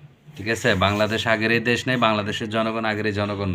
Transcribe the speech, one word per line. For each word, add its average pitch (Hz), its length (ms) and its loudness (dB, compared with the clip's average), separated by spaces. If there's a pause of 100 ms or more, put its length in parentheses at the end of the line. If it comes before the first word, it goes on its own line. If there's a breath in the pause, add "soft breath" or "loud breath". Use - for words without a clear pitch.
(340)
ঠিক 101 200 -8
আছে? 110 140 0 (160)
বাংলাদেশ 104 380 2 (100)
আগের 110 240 2
এই 110 140 -2
দেশ 117 160 0
নাই, 131 100 0 (100)
বাংলাদেশের 107 480 -2
জনগণ 113 360 -2
আগের 104 200 -2
এই 101 100 -2
জনগণ 101 340 -2